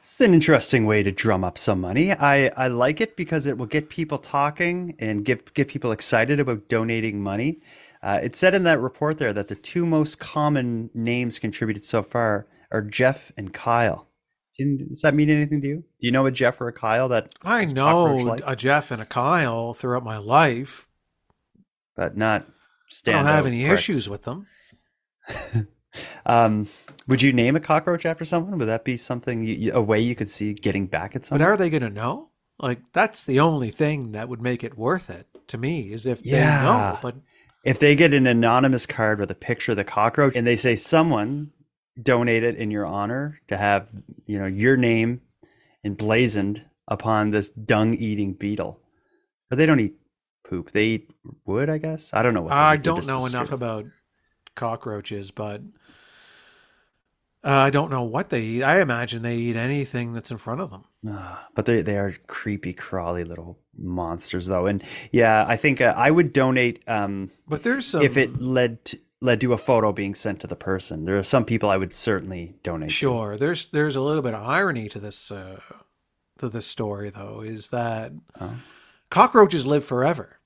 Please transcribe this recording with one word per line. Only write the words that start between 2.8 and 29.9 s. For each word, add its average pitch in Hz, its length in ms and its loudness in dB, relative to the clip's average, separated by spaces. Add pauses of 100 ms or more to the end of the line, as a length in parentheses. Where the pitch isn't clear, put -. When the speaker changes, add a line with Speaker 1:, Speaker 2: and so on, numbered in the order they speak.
Speaker 1:
it 220 140 -4
because 156 320 -4
it 135 100 -2
will 123 100 -6
get 147 220 -4
people 151 300 -6
talking 170 800 -2
and 107 260 -4
give, 120 300 -2
get 139 140 0
people 120 240 -4
excited 120 480 0
about 120 280 -4
donating 113 540 -2
money. 110 380 -4 (420)
Uh, 98 180 -2
it - 140 -6
said 185 200 4
in 185 100 2
that 156 160 4
report 151 380 -4
there 120 160 0
that 101 120 -4
the 104 80 -8
two - 320 -4
most 156 320 0
common 123 760 -2
names 117 460 -2
contributed 107 460 -4
so 110 180 -2
far 107 440 0 (260)
are 107 100 -2
Jeff 127 540 0
and 101 160 -12
Kyle. 117 560 0 (500)
Didn't, 135 300 -2
does - 120 -12
that 151 140 4
mean 151 160 4
anything 147 320 2
to 139 60 -4
you? 147 80 -4 (240)
Do 120 60 -2
you 120 40 2
know 131 160 4
a 135 60 4
Jeff 123 280 0
or 120 80 -4
a 117 60 -8
Kyle 120 340 0
that 113 340 -2
Speaker 2:
I 214 200 0
Speaker 1:
is 160 100 -2
Speaker 2:
know 135 140 0
Speaker 1:
cockroach-like? 139 580 2
Speaker 2:
a 131 120 -4
Jeff 143 340 0
and 117 100 -6
a 107 60 -10
Kyle 123 680 0
throughout 123 320 -4
my 110 140 -8
life. 127 720 2 (1080)
Speaker 1:
But - 220 -4
not 107 240 0
Speaker 2:
I - 680 -10
don't 139 120 2
have 151 200 4
Speaker 1:
standout 135 40 0
Speaker 2:
any 120 160 -2
Speaker 1:
pricks. 175 180 2
Speaker 2:
issues 123 280 -2
with 101 140 -14
them. 160 220 -12 (840)
Speaker 1:
<laughs> - 400 -6 (560)
Um, 110 440 4 (380)
would 127 140 2
you 139 140 4
name 123 200 4
a 156 60 2
cockroach 160 460 0
after 165 180 -4
someone? 175 320 -4
Would 135 120 -2
that 113 160 -2
be 127 120 -2
something, 120 480 -6
you, 110 100 -2
you, 104 200 -2
a 120 80 4
way 107 180 4